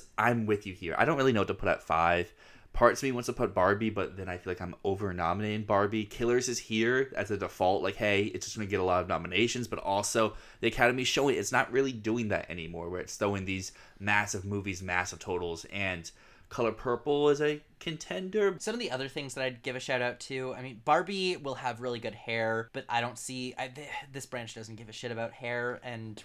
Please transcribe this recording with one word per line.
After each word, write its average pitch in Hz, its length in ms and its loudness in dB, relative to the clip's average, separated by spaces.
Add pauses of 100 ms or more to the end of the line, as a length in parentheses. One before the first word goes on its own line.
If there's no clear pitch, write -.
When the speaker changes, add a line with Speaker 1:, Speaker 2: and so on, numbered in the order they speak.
(180)
Speaker 1:
I'm 117 260 4
with 107 220 0
you 95 80 -8
here. 85 240 -6
I 117 80 8
don't 151 100 4
really 131 160 6
know 107 80 4
what 95 80 2
to 95 60 0
put 95 160 2
at - 120 2
five. 85 480 4 (440)
Parts 120 260 6
of - 40 -2
me 135 80 0
wants 120 160 -4
to 127 40 0
put 110 220 0
Barbie, 101 340 4
but 98 300 -4
then 95 100 -8
I 90 80 -6
feel 92 140 -6
like 90 100 -4
I'm 87 140 -8 (100)
over-nominating 98 800 0
Barbie. 107 400 2
Killers 120 460 2
is 117 80 -2
here 120 580 2
as 101 140 -2
a 101 80 0
default, 92 440 2
like, 98 140 0
hey, 104 280 4
it's - 200 -6
just - 140 -8
gonna 107 100 -6
get 98 120 0
a 92 40 2
lot 90 160 4
of 87 80 -2
nominations, 95 600 0
but 98 100 -6
also 104 560 2 (260)
the 113 80 4
Academy's 123 400 2
showing 139 260 4
it's 101 160 -2
not 127 220 2
really 135 200 2
doing 110 360 0
that 87 220 -2
anymore, 85 400 -8
where 90 100 -4
it's - 160 -10
throwing 101 300 0
these 95 260 -4 (260)
massive 101 460 0
movies, 98 380 -4
massive 90 360 -2
totals, 87 540 -4
and 92 380 -4 (400)
Color 113 220 0
Purple 143 580 2
is 143 100 4
a 151 200 0 (200)
contender. 185 800 0
Speaker 2:
Some 220 140 -4
of 233 40 -4
the 202 140 -4
other 131 160 -2
things 139 260 -8
that 135 80 -4
I'd 127 200 -4
give 131 120 -4
a 123 60 -4
shout 127 220 0
out 123 180 -2
to, 131 340 -6
I 127 80 -10
mean, 123 220 -12
Barbie 180 520 2
will 135 200 -6
have 120 240 -4
really 123 180 -4
good 110 160 -6
hair, 113 580 0
but 120 160 -8
I 117 120 2
don't 120 180 -2
see, 127 400 -8
I, 131 80 -4
th-, 139 220 -12 (240)
this 131 120 -10
branch 117 300 -8
doesn't 110 220 -12
give 110 120 -16
a 110 40 -16
shit 120 180 -6
about 117 220 -4
hair, 120 500 -2
and 113 420 -10